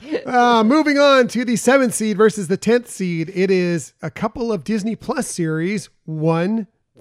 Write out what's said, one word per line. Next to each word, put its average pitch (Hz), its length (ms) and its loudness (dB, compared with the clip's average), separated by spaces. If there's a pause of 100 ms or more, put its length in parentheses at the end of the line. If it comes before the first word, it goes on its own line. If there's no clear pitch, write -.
(260)
Uh, 240 360 4
moving 285 360 2
on 277 300 4
to 240 180 -4
the 233 100 0
seventh 254 380 2
seed 214 240 -2
versus 202 300 2
the 185 100 -2
tenth 233 320 0
seed. 170 440 -6
It 185 160 0
is 175 520 -2
a 160 80 -8
couple 226 420 -6
of 175 120 -6
Disney 214 320 -4
Plus 262 320 -6
series, 170 600 -4 (160)
one 165 640 -2 (340)